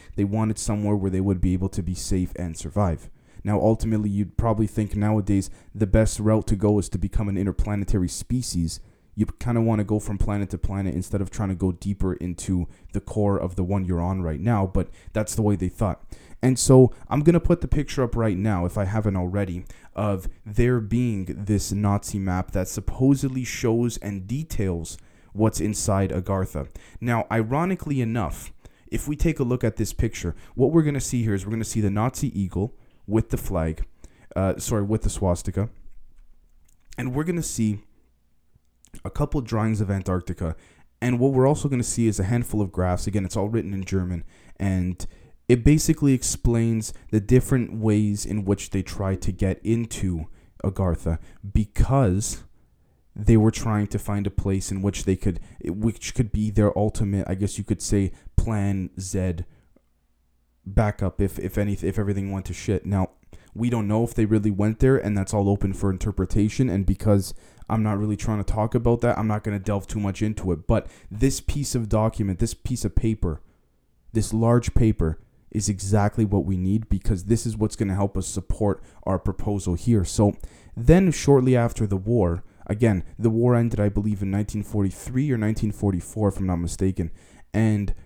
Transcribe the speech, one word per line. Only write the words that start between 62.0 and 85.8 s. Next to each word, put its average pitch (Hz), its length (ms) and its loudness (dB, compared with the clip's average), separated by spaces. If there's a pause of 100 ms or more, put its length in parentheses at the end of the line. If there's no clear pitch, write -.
went 98 140 -6
to 87 80 -8
shit. - 340 -4
Now, 95 240 0 (420)
we 117 160 -2
don't 113 180 0
know 110 160 2
if 117 100 -4
they 113 120 2
really 107 260 2
went 104 280 0
there, 131 180 6
and 104 180 0
that's 98 180 -2
all 101 140 2
open 98 260 2
for 98 180 0
interpretation, 104 800 0
and 95 180 0
because 101 480 2 (360)
I'm 110 120 2
not 107 160 0
really 107 160 0
trying 104 280 -2
to - 100 0
talk 110 200 -2
about 117 280 2
that, - 160 2
I'm 107 100 0
not 104 160 -2
gonna 101 160 -4
delve 98 280 -4
too 110 120 -4
much 98 220 -2
into 104 300 -2
it, 82 160 -4
but 113 200 2 (220)
this 131 320 0
piece - 340 -2
of 113 140 -2
document, 107 500 0
this 113 140 -2
piece - 320 -4
of 98 100 0
paper, 107 460 0 (720)
this 110 200 0
large 117 400 2
paper, 104 460 4 (320)
is 101 180 -2
exactly 101 560 2
what 98 200 2
we 92 120 0
need, 98 320 0
because 92 360 0
this 113 200 2
is 110 120 -4
what's 107 180 -2
gonna 98 200 -2
help 98 200 -2
us 95 120 -4
support - 560 -2 (200)
our 95 140 0
proposal 98 560 -2
here. 101 320 2
So - 300 2 (420)
then 170 340 6
shortly 131 440 4
after 117 320 2
the 98 100 0
war, 95 460 0 (240)
again, 104 360 2 (140)
the 113 140 2
war 120 240 4
ended, 117 240 2
I 104 100 4
believe, 101 320 -2
in 98 80 -2
nineteen 104 340 -2
forty-three 123 680 -2
or 123 60 0
nineteen 110 340 0
forty-four, 101 580 -2